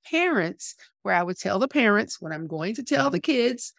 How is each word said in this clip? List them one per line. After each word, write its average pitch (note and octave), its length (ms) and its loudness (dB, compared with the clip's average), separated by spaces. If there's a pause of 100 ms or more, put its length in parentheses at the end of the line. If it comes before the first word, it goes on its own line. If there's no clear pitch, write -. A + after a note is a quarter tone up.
parents D#4+ 720 -2 (260)
where G3 120 0
I F3 80 4
would F3+ 180 -4
tell G3 180 0
the B3 80 0
parents A3 540 2
what D#3+ 100 -8
I'm D#3 160 -8
going E3 280 -4
to C4 100 -8
tell C#4 240 2
the F3 120 -2
kids B3 580 0